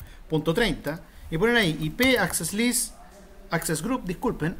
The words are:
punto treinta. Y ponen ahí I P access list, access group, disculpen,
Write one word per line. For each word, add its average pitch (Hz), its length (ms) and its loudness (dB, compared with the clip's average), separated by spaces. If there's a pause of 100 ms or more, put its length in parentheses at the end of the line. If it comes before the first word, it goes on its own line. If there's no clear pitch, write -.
(300)
punto 160 240 0
treinta. 160 480 0 (300)
Y 160 60 -4
ponen 233 200 4
ahí 165 220 4
I 156 120 -2
P 254 260 4
access 170 360 -2
list, 233 400 0 (580)
access 160 320 -2
group, 254 220 -2
disculpen, 180 540 -2